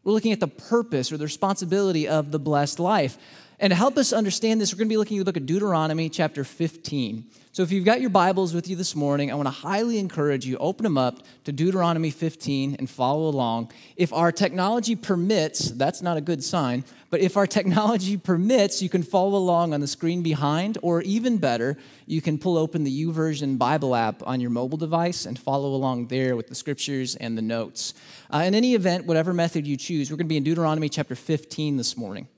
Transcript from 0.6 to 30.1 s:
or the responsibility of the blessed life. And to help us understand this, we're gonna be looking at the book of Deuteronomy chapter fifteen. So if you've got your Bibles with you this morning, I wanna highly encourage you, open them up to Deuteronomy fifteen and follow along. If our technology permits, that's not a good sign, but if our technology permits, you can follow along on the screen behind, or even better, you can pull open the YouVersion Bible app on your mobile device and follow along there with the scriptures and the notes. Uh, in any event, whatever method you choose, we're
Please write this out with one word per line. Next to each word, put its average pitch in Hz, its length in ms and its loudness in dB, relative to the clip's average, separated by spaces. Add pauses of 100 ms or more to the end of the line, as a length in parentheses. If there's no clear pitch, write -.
or 156 60 -6
the 147 60 -4
responsibility 185 840 0
of 151 220 0
the 151 80 -2
blessed 143 420 0
life. 170 380 2 (420)
And 202 120 4
to 180 40 6
help 240 220 4
us 262 160 2
understand 220 480 2
this, 196 120 0
we're 175 40 -10
gonna 220 120 0
be 220 80 2
looking 208 200 0
at 196 40 0
the 190 100 0
book 175 60 -4
of 139 100 -4
Deuteronomy 165 600 0
chapter 156 360 -2
fifteen. 127 840 -4 (260)
So - 100 -2
if 170 100 2
you've 190 140 0
got 233 160 4
your 254 80 0
Bibles 185 420 4
with 170 160 -2
you 185 80 -4
this 175 200 -6
morning, 143 360 2
I 127 40 -2
wanna 143 160 0
highly 208 480 -2
encourage 147 460 -2
you, 127 120 -2
open 190 260 -2
them 180 140 2
up 127 220 0 (260)
to 151 60 -6
Deuteronomy 165 600 0
fifteen 139 680 -4
and 131 120 -6
follow 143 400 0
along. 117 420 -2 (240)
If 175 160 0
our 170 200 4
technology 202 640 0
permits, 180 760 0
that's 135 300 -2
not 175 160 -2
a 151 40 -2
good 147 220 -4
sign, 131 400 -2 (280)
but 165 100 2
if 185 160 2
our 202 80 4
technology 196 720 2
permits, 202 640 2
you 185 80 -2
can 180 140 0
follow 196 340 2
along 170 360 2
on 147 80 -2
the 143 60 -4
screen 170 360 -2
behind, 160 580 0
or 170 220 2
even 226 340 0
better, 131 400 0 (300)
you 156 140 -2
can 156 180 -2
pull 175 180 0
open 160 260 0
the 139 220 -2
YouVersion 151 540 -2
Bible 131 360 2
app 113 300 0
on 127 160 -2
your 123 80 -2
mobile 127 300 -2
device 165 480 -2
and 120 100 -8
follow 139 380 -2
along 127 320 -2
there 127 280 0
with 113 120 -6
the 131 80 -16
scriptures 131 600 -6
and 113 220 -6
the 113 60 -4
notes. 113 500 -6 (400)
Uh, 147 60 0
in 185 160 2
any 247 180 4
event, 180 320 0
whatever 165 260 2
method 170 360 0
you 143 100 -2
choose, 143 320 -4
we're 151 80 -8